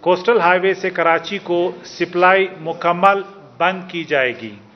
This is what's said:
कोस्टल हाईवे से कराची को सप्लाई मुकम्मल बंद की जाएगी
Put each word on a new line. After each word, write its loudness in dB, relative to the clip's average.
कोस्टल 2
हाईवे 4
से -4
कराची 0
को -4
सप्लाई 0
मुकम्मल 0
बंद -2
की -8
जाएगी -4